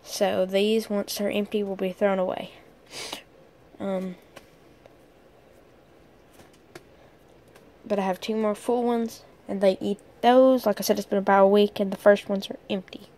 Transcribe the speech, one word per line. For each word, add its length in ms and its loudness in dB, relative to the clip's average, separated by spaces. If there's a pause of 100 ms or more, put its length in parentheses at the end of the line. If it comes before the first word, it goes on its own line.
So 420 -2
these, 460 0
once 260 -6
they're 140 -4
empty, 320 -4
will 140 -6
be 160 -6
thrown 260 -2
away. 340 -6 (1300)
Um, 380 -8 (3750)
but 120 -2
I 40 -2
have 180 -4
two 140 -6
more 200 -2
full 280 -4
ones, 400 -4 (240)
and 140 -6
they 200 4
eat 200 -4 (220)
those. 440 6
Like 140 -2
I 20 -6
said, 160 0
it's 80 -8
been 120 -2
about 260 6
a 40 6
week, 300 4
and 140 -2
the 60 -8
first 300 4
ones 220 -6
are 80 -12 (120)
empty. 480 -10